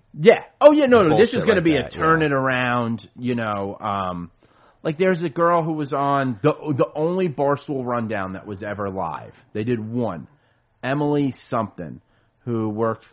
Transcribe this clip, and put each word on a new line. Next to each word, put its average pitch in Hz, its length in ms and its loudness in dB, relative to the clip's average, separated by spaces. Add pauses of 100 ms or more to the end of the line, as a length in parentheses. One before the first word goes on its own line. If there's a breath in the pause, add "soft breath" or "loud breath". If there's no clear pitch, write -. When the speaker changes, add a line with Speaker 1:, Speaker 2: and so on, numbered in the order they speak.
(120)
Speaker 1:
Yeah. 190 300 6 (180)
Oh, 294 120 10
yeah, 294 120 4
no, 247 200 6
no, 160 120 4
this 220 140 6
Speaker 2:
Bullshit 254 60 -8
Speaker 1:
is 180 100 -2
gonna 214 140 4
Speaker 2:
like 160 40 -2
Speaker 1:
be 165 120 4
Speaker 2:
that, - 180 -4
Speaker 1:
a - 40 -12
turn 160 220 2
Speaker 2:
yeah. 156 60 0
Speaker 1:
it 143 60 0
around, 123 840 0
you 123 180 -4
know, 104 460 -4
um, 92 500 -4 (520 soft breath)
like, 151 160 -6
there's 185 240 0
a 170 80 -4
girl 170 320 2
who 160 100 -2
was 147 220 -6
on 139 480 0
the, 147 100 4 (240)
the 160 180 2
only 175 360 -2
Barstool 139 560 -2
Rundown 107 480 -4
that 92 120 -14
was 101 160 -10
ever 101 280 -6
live. 78 420 -8 (220)
They 107 100 -4
did 120 160 -2
one. 110 480 -6 (540)
Emily 143 520 -2 (140)
something, 90 540 -6 (420)
who 113 240 -2
worked 110 440 -4